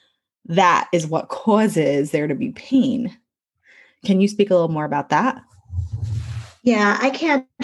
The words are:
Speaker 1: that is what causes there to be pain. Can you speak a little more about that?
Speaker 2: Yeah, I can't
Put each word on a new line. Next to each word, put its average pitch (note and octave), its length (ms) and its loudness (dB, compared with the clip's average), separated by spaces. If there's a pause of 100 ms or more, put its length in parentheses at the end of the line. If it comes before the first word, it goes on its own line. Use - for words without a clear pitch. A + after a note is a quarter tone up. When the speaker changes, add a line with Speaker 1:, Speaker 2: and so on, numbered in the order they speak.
(460)
Speaker 1:
that E3+ 460 2
is E3 160 0
what D#3 220 -4
causes D#3 840 2
there D3+ 160 -2
to D3 80 -2
be - 160 -4
pain. - 680 -2 (840)
Can F#3+ 160 2
you G3+ 80 4
speak G3+ 220 0
a F#3+ 60 4
little E3+ 120 2
more D3+ 180 -4
about C#3+ 240 -4
that? G3+ 320 0 (1200)
Speaker 2:
Yeah, G#3 380 2
I C4 100 0
can't C#4+ 340 -2 (180)